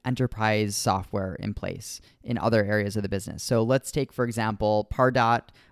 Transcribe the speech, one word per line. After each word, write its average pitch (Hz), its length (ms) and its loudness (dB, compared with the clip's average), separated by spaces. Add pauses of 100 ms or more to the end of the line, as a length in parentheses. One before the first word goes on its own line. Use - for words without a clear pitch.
enterprise 110 680 0
software 95 600 -2
in 104 180 -6
place - 480 -10 (240)
in 120 140 -4
other 110 260 4
areas 104 320 0
of 107 60 -2
the 101 80 -4
business. 95 320 -6
So 113 200 2
let's 127 300 0
take, 139 220 -4
for 123 100 0
example, 107 640 0
Pardot 120 520 4 (300)